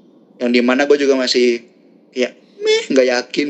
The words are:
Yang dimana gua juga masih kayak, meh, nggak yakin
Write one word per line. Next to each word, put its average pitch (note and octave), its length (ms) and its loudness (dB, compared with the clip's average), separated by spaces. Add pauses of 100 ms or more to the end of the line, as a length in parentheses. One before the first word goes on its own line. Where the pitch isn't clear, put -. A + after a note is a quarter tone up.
(380)
Yang B2 240 0
dimana B2+ 240 0
gua C#3+ 100 4
juga C3+ 220 0
masih B2 480 0 (480)
kayak, B2 240 -6 (200)
meh, A4 320 -2
nggak C3 220 2
yakin B2 380 -4